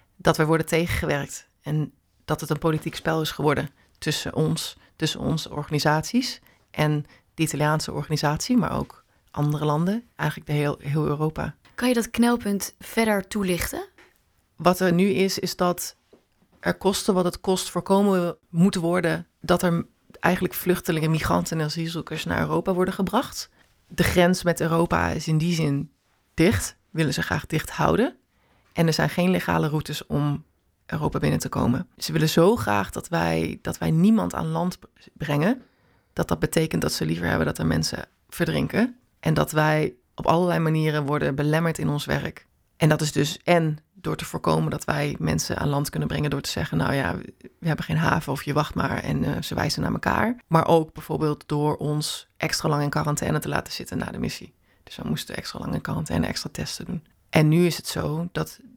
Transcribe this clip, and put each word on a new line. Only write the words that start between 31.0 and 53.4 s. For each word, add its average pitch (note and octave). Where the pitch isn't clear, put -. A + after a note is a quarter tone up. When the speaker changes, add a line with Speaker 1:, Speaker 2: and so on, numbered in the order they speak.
Speaker 1:
binnen -
te -
komen. -
Ze -
willen D#3
zo F3+
graag F#3
dat -
wij, -
dat E3
wij E3
niemand F#3
aan D#3+
land E3+
b-, -
brengen, D#3+
dat -
dat -
betekent -
dat -
ze -
liever E3
hebben D#3+
dat -
er D#3+
mensen D#3+
verdrinken. E3
En D#3+
dat D3+
wij D3+
op -
allerlei E3+
manieren D#3
worden C#3+
belemmerd D#3
in D#3
ons D3
werk. -
En D#3
dat D3+
is D3+
dus D3
en D#3+
door D#3
te -
voorkomen D#3
dat -
wij D3
mensen D#3
aan D3+
land C#3+
kunnen D3+
brengen D3+
door C#3
te -
zeggen, -
"Nou -
ja, C3+
we E3+
hebben D3+
geen D#3+
haven D#3+
of C#3
je D3
wacht C#3+
maar," -
en, -
eh, -
ze -
wijzen -
naar -
elkaar. -
Maar E3
ook D#3+
bijvoorbeeld D3+
door D3
ons D3
extra -
lang D3
in C#3+
quarantaine D3+
te D3+